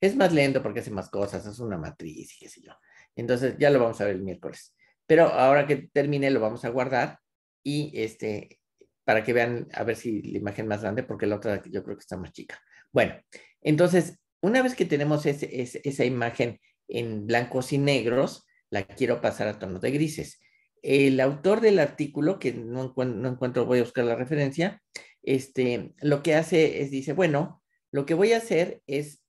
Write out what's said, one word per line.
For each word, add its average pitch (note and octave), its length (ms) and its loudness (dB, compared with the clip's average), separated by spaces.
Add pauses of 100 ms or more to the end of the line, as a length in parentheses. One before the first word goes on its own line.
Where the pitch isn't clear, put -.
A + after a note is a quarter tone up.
Es G3 140 2
más F#3+ 180 4
lento C3+ 300 4
porque A2+ 180 -6
hace A2 120 -10
más F#2+ 180 -8
cosas, G2 360 -4
es G#2 120 -14
una A2+ 180 -6
matriz - 600 -12
y - 20 -20
qué - 100 -20
sé - 140 -20
yo. - 100 -20 (440)
Entonces A#2+ 420 0
ya C#3+ 120 6
lo C3+ 100 6
vamos A2+ 200 0
a G2+ 40 -2
ver G2+ 100 0
el F#2 80 -6
miércoles. - 540 -12 (280)
Pero D#3+ 200 6
ahora C#3 420 4
que D3 260 -2
termine C#3+ 380 0
lo C3 80 4
vamos A2 260 -2
a A#2+ 40 -4
guardar C3 500 -2 (460)
y D3 300 -4
este, A2 680 -8 (440)
para A2 200 2
que B2 80 0
vean, A#2+ 400 0
a - 100 -6
ver A2+ 140 -2
si G#2+ 260 -6
la - 160 -6
imagen G#2 300 -6
más G#2 140 -4
grande, A2 200 -4
porque G#2+ 240 -6
la G#2 100 0
otra G2+ 280 -4
yo F#2 180 -8
creo G#2 140 -10
que - 60 -20
está - 140 -12
más F#2 160 -12
chica. - 300 -20 (300)
Bueno, - 280 0 (420)
entonces, E3 580 2 (200)
una A#3+ 220 2
vez B3+ 120 0
que F#3 100 -2
tenemos D3+ 420 0
ese, C#3+ 340 -4
ese, - 220 -8
esa C3+ 220 -2
imagen A#2+ 560 -2 (260)
en A2+ 400 -6
blancos B2 460 0
y C#3 60 2
negros, C3+ 680 0 (240)
la G2+ 160 -4
quiero A#2+ 340 -2
pasar G#2+ 280 -2
a G#2 100 -8
tonos F#2 220 -8
de A#2+ 100 -2
grises. D3 500 -4 (420)
El C3+ 380 4
autor D3 400 2
del G3+ 200 6
artículo, D3 580 -2
que B2 140 -4
no A#2+ 420 -8
encuent-, B2+ 220 -2
no B2+ 140 -4
encuentro, B2 360 -2
voy B2 140 4
a - 20 4
buscar A#2+ 220 -2
la A#2 100 0
referencia, C#3+ 680 -2 (400)
este, C3 800 -2
lo D3 220 0
que D#3+ 140 2
hace D#3+ 460 2
es, C#3 80 -6
dice, C#3 220 -6
bueno, E3 500 0 (280)
lo C#3 140 -2
que E3 80 -2
voy G3+ 200 4
a A3+ 40 4
hacer F#3 500 -2
es D3 420 -6